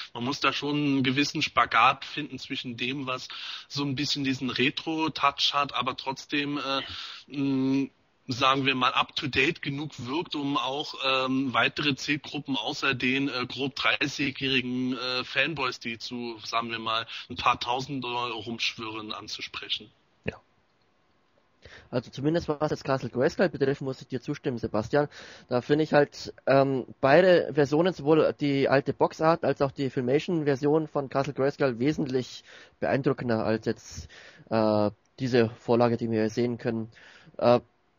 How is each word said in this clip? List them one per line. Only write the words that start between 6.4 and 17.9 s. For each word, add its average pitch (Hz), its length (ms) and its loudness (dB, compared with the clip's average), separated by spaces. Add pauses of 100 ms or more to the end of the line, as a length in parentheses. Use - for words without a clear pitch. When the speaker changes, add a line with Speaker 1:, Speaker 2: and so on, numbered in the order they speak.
Speaker 1:
äh, 135 240 -2 (460)
mh, 135 600 0 (420)
sagen 135 320 2
wir 135 120 2
mal, 127 180 2
up-to-date 143 680 0
genug 147 260 -6 (160)
wirkt, 156 300 -6
um 143 200 -2
auch, 139 380 -4 (100)
ähm, 131 480 2
weitere 135 440 2
Zielgruppen 147 600 -4
außer 135 380 -2
den, 131 340 0
äh, 123 200 -4
grob 131 280 -6
dreißigjährigen, 127 1200 -2
äh, 127 280 -4
Fanboys, 135 560 -2
die 117 180 -8
zu, 120 480 -8
sagen 117 240 -2
wir 113 80 -6
mal, 113 300 -4 (240)
ein 123 60 -10
paar 120 220 2
tausend 131 460 -4